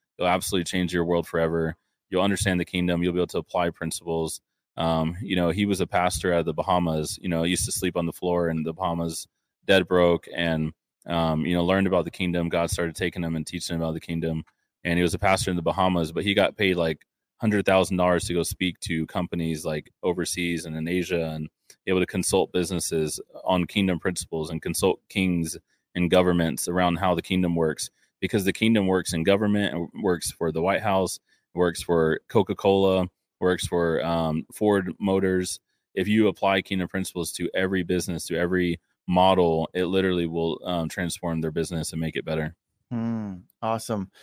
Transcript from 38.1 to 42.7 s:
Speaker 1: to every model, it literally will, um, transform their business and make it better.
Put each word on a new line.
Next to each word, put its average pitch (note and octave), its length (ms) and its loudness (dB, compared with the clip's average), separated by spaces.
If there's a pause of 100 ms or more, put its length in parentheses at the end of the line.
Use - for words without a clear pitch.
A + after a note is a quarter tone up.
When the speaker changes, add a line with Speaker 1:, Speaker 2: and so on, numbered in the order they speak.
Speaker 1:
to D#2+ 100 -4
every F2 420 0 (280)
model, F2+ 680 4
it F2+ 120 0
literally F#2 420 0
will, E2 360 -2
um, E2+ 240 -2
transform E2+ 540 -4
their D#2+ 100 -2
business D#2+ 420 -4
and E2 60 -6
make D#2+ 160 -4
it D#2 100 -6
better. D#2+ 300 -4 (360)